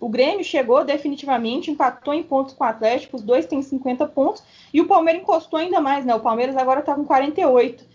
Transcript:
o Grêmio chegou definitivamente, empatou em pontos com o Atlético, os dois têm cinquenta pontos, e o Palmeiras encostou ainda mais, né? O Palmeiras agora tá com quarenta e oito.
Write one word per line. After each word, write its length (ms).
o 80
Grêmio 340
chegou 400
definitivamente, 880
empatou 420
em 80
pontos 320
com 120
o 20
Atlético, 480
os 80
dois 220
têm 160
cinquenta 440
pontos, 380
e 80
o 60
Palmeiras 340
encostou 360
ainda 220
mais, 240
né? 100
O 60
Palmeiras 380
agora 240
tá 120
com 120
quarenta 340
e 60
oito. 500